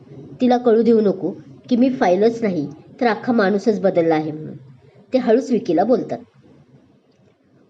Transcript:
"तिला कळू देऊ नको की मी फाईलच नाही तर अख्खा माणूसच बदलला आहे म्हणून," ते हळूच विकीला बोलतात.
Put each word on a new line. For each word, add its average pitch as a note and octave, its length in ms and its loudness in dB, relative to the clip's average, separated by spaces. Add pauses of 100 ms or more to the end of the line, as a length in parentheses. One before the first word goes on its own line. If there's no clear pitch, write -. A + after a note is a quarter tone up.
(420)
"तिला B3 160 2
कळू A#3 240 2
देऊ A3+ 200 4
नको F#3+ 300 -2 (380)
की B3+ 60 0
मी B3 140 2
फाईलच G#3+ 520 0
नाही F3 260 -4 (340)
तर B3 60 0
अख्खा A#3 260 -2
माणूसच G#3 480 0
बदलला E3 340 2
आहे D#3 160 -4
म्हणून," D3 240 -14 (580)
ते B3+ 40 2
हळूच C4 340 0
विकीला F3+ 320 0
बोलतात. G3+ 340 -2 (1500)